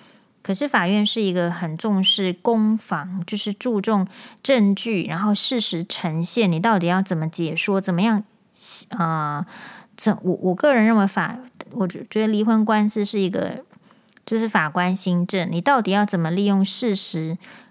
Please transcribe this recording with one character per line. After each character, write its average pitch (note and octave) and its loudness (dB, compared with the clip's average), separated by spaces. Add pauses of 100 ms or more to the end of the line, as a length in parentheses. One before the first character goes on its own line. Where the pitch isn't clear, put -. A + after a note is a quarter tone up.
(420)
可 G3 -4
是 - -2
法 F#3+ 2
院 G#3 2
是 A3+ -2
一 F#3+ 0
个 F3 0
很 E3+ -4
重 G3 2
视 F#3+ 2
攻 A3 2
防， F3+ -6
就 - -10
是 G3+ -4
注 A3 -2
重 G3 0 (360)
证 G#3 4
据， A3 -2
然 D#3+ -4
后 G#3 0
事 B3 -2
实 F3 -2
呈 E3 -4
现， F#3+ 2
你 D#3+ 0
到 A3 2
底 E3+ 0
要 F#3 2
怎 F#3+ -2
么 D#3+ -2
解 D#3+ -4
说， F#3+ 0
怎 F#3 -2
么 F3 2
样， G#3+ 2 (680)
呃， D#3+ -2 (500)
怎-， G#3 2
我， F3 0
我 F#3 2
个 C#4+ 2
人 A3 4
认 A3+ 4
为 G3 4
法-， F#3+ -2 (340)
我 G3 -2
觉-， - -12
觉 G#3+ -2
得 A3 2
离 G#3+ 2
婚 A3 4
官 G#3+ 2
司 G#3 0
是 G3+ -2
一 F#3 2
个， F#3+ -4 (600)
就 A3 -2
是 A3+ 0
法 F3+ 2
官 F3+ 0
心 F3+ 0
证， F3 -2
你 E3 -2
到 C4 4
底 F#3+ 0
要 G#3 2
怎 F#3 0
么 D#3+ 0
利 F#3+ 0
用 G3 4
事 G#3 0
实， D#3+ -4 (320)